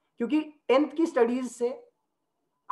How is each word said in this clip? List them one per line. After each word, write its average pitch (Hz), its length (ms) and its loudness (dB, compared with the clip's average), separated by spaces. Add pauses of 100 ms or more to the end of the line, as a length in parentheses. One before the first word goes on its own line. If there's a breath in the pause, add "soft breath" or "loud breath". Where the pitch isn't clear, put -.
(180)
क्योंकि 240 240 0 (260)
टेंथ 277 240 4
की 330 140 0
studies 247 460 0
से 240 320 -6 (880)